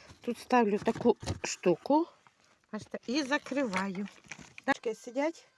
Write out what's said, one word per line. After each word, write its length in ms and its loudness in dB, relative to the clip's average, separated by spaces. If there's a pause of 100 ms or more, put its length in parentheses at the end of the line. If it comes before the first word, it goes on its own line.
(220)
тут 180 -8
ставлю 380 4
таку 400 2 (260)
штуку, 640 2 (640)
бачите, 360 -10
і 160 0
закриваю. 840 -4 (480)
Пташки 400 -4
сидять. 520 -6 (100)